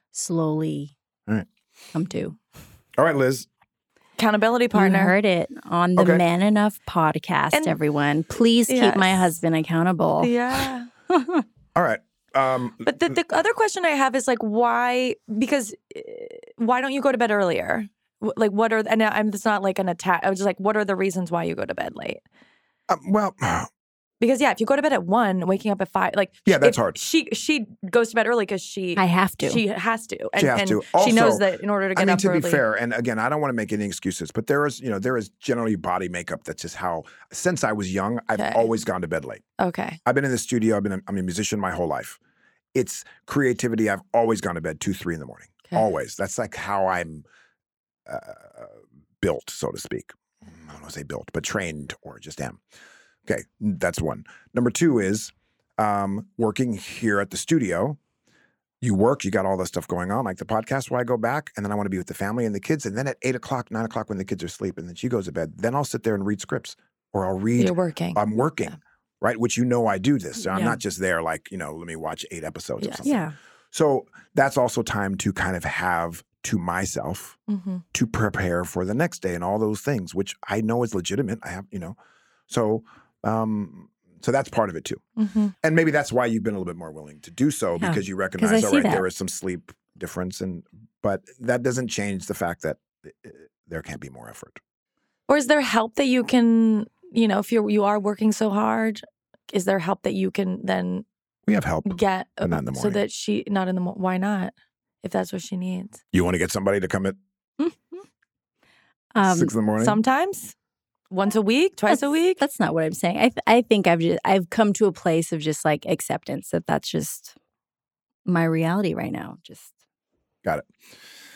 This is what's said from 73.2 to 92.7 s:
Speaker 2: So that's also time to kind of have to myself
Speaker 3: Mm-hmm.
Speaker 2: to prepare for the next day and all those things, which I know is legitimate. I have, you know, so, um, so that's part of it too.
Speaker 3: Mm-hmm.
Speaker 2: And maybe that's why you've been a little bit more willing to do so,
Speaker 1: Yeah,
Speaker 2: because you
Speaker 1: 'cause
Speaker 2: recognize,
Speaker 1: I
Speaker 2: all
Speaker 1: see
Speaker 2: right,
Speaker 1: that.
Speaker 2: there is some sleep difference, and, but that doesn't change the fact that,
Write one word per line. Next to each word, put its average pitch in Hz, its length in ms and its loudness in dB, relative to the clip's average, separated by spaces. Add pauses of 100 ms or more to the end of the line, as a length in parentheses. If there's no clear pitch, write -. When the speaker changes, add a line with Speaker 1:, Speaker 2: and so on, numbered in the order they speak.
Speaker 2:
So 143 340 2 (300)
that's 135 200 2
also 123 280 0
time 98 340 -2
to 95 160 -2
kind 92 220 -2
of 85 80 -8
have 85 600 -4 (200)
to 107 160 -2
myself 87 800 -6 (100)
Speaker 3:
Mm-hmm. 190 280 -4 (160)
Speaker 2:
to - 120 -2
prepare 95 600 -2
for 90 200 -4
the 98 80 -4
next 165 300 -4
day 92 100 -4
and 87 100 -6
all 98 140 -2
those 107 240 -2
things, 110 320 -4
which 95 220 -6 (120)
I 104 140 -2
know 113 220 0
is 110 100 -6
legitimate. 98 480 -4
I - 80 -14
have, 92 220 -10
you 98 80 -10
know, 87 180 -12 (480)
so, 110 380 -2 (400)
um, 110 640 -4 (320)
so - 100 -2
that's 135 180 0
part 107 200 0
of 82 60 -8
it 78 100 -8
too. - 160 -8 (160)
Speaker 3:
Mm-hmm. 214 300 0 (160)
Speaker 2:
And 160 120 4
maybe 165 140 6
that's 143 240 0
why 123 140 2
you've 113 160 -2
been 110 100 -2
a 98 60 -6
little 90 120 -6
bit 85 60 -10
more 82 140 -14
willing 76 300 -18
to - 100 -20
do 131 180 2
so, 104 220 -2 (100)
Speaker 1:
Yeah, 180 80 -2
Speaker 2:
because 101 180 -2
you 98 60 -6
Speaker 1:
'cause 92 60 -8
Speaker 2:
recognize, 185 320 0
Speaker 1:
I 220 160 4
Speaker 2:
all - 40 2
Speaker 1:
see 285 60 4
Speaker 2:
right, 277 60 4
Speaker 1:
that. 208 100 2
Speaker 2:
there 92 140 0
is 92 80 -6
some 95 120 -4
sleep - 440 -6 (260)
difference, 92 440 -8
and, 92 200 -6 (400)
but 98 200 -2 (180)
that 120 240 -2
doesn't 127 240 -2
change 101 400 -4
the 101 80 -4
fact 85 260 -4
that, 78 160 -4 (260)